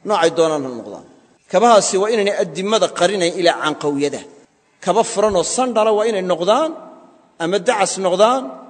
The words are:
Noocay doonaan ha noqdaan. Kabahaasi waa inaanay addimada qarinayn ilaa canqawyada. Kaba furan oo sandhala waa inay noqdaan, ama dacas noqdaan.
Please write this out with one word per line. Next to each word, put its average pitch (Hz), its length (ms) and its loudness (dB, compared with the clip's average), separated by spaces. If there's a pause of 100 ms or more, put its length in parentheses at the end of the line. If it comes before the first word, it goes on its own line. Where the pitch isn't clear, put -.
Noocay 170 260 2
doonaan 160 340 0
ha 131 60 -8
noqdaan. 104 340 -14 (460)
Kabahaasi 208 480 4
waa 208 120 0
inaanay 202 280 0
addimada 190 500 0
qarinayn 185 480 0
ilaa 170 240 2
canqawyada. 143 600 -2 (640)
Kaba 190 200 2
furan 208 340 0
oo 165 80 2
sandhala 226 480 0
waa 214 140 0
inay 208 160 -2
noqdaan, 185 480 0 (720)
ama 175 180 -2
dacas 196 400 0
noqdaan. 202 440 2 (280)